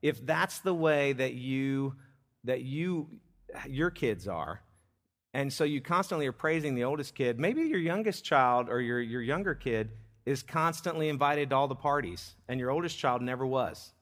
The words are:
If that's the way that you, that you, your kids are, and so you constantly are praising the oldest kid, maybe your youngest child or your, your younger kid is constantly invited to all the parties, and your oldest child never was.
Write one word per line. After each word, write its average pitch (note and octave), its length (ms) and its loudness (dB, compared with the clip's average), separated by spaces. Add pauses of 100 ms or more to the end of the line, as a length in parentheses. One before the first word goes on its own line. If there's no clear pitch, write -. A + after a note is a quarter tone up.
If C#3 240 0
that's D#3+ 340 0
the F#3+ 140 0
way D3 400 4
that B2+ 200 0
you, C3+ 600 -2 (480)
that B2+ 180 0
you, D#3 480 -4 (580)
your C#3 220 0
kids A2 380 -2
are, E2 340 -4 (720)
and C#3 180 -2
so D#3+ 120 0
you D3 180 0
constantly E3+ 460 0
are B2+ 40 -2
praising D3+ 440 0
the A#2+ 80 0
oldest C#3 300 -2
kid, A#2+ 260 0
maybe A#3+ 240 2
your D4+ 160 0
youngest F#3 440 -2
child B2 460 4
or A#2+ 120 0
your, A#2+ 200 0
your A#2+ 200 -4
younger D#3+ 320 0
kid A2+ 360 -2 (360)
is C3+ 180 -2
constantly D#3+ 680 0
invited C#3+ 400 2
to C3+ 60 2
all C#3 120 4
the C3+ 80 -4
parties, C#3 600 -2 (120)
and B2+ 120 -2
your B2 100 -2
oldest D#3+ 280 -2
child B2 240 2
never B2+ 240 -2
was. B2+ 460 -2 (100)